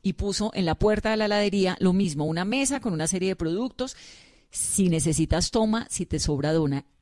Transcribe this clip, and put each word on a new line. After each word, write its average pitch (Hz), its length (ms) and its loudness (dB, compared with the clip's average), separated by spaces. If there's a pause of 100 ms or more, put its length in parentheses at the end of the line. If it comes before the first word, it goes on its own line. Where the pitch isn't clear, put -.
y 190 120 0
puso 208 400 -2
en 190 100 0
la 160 100 2
puerta 214 360 2
de 220 60 2
la 214 100 2
heladería 202 520 2
lo 185 140 4
mismo, 175 320 2
una 160 200 -2
mesa 269 360 -2
con 220 120 -2
una 156 140 -2
serie 185 220 -2
de 185 80 -2
productos, 226 600 -4 (540)
"Si - 380 0
necesitas 160 640 0
toma, 220 380 0
si - 160 -6
te 156 120 -4
sobra 147 340 0
dona". 143 320 0 (160)